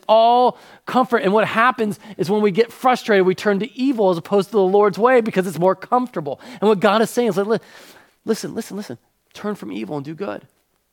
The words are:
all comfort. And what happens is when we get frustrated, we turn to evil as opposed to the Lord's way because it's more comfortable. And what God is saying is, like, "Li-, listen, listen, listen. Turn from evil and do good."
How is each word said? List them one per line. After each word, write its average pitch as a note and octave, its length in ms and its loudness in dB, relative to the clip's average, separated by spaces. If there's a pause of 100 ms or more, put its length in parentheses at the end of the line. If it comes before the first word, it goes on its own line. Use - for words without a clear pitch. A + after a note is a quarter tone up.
all A#3 500 4 (260)
comfort. A#3+ 340 0
And F#3+ 140 0
what G#3+ 140 2
happens A3 520 0 (200)
is E3 100 -4
when G#3+ 140 0
we G#3 80 4
get G#3 200 0
frustrated, A3+ 540 0
we F#3 100 2
turn G3+ 260 -2
to - 180 -8
evil A3+ 320 2
as E3+ 80 0
opposed G3 320 -2
to A#3 60 -2
the G3 60 4
Lord's G3+ 360 2
way B3 240 4
because F#3 240 -2
it's D#3 120 -8
more F#3 160 2
comfortable. F#3 640 -6 (220)
And G3 80 2
what G#3 120 2
God G#3 200 4
is A3 80 0
saying A#3+ 200 -2
is, F3 80 -2
like, G3+ 100 0
"Li-, G#3+ 120 0 (680)
listen, G3 300 -6
listen, G3 240 -10
listen. C3 200 -14 (360)
Turn C#3+ 200 -8
from G3 160 -14
evil F#3+ 260 -8
and C#3 80 -8
do D#3 100 -12
good." G3+ 340 -10 (440)